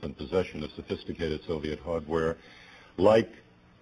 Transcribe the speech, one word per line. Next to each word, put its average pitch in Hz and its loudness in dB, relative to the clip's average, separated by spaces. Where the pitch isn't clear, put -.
in 73 -8
possession 78 -2
of 73 -8
sophisticated 82 -6
Soviet 76 -4
hardware, 80 -2
like 107 6